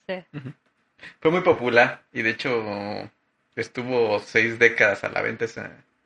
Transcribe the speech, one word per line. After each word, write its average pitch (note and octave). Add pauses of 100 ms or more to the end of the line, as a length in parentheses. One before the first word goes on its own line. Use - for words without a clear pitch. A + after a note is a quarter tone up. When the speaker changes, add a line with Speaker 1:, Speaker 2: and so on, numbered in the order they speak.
Speaker 1:
Sí. F#3 (100)
Speaker 2:
Ujú. C3+ (680)
Fue D#3+
muy F3+
popular B2 (120)
y B2
de A2
hecho G#2 (460)
estuvo A#2+
seis A2+
décadas A2+
a -
la -
venta A2+
esa, A2+ (360)